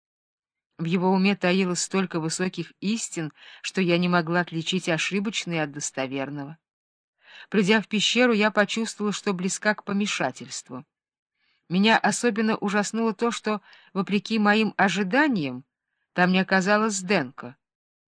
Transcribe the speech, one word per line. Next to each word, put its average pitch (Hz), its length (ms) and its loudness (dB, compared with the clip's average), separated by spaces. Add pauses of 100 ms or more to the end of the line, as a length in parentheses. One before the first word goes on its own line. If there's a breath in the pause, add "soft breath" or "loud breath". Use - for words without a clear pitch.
(800)
В 170 60 -6
его 180 260 0
уме 196 240 4
таилось 180 480 0
столько 185 380 -2
высоких 170 600 -4
истин, 175 520 -4 (300 loud breath)
что - 180 -4
я 175 180 2
не 180 100 2
могла 175 320 2
отличить 165 480 -4
ошибочное 175 760 -2
от 147 80 -8
достоверного. 139 840 -8 (920 loud breath)
Придя 208 300 4
в 185 80 -8
пещеру, 233 440 2
я 214 200 4
почувствовала, 208 600 -2
что 202 200 -4
близка 185 420 -2
к - 80 -18
помешательству. 147 1040 -6 (840)
Меня 202 300 6
особенно 220 580 0
ужаснуло 214 560 -2
то, 233 200 -2
что, 214 280 -4 (320 soft breath)
вопреки 196 460 -2
моим 208 380 4
ожиданиям, 185 880 2 (480)
там 180 180 4
не 185 80 4
оказалось 202 560 2
Зденко. 175 640 -2 (640)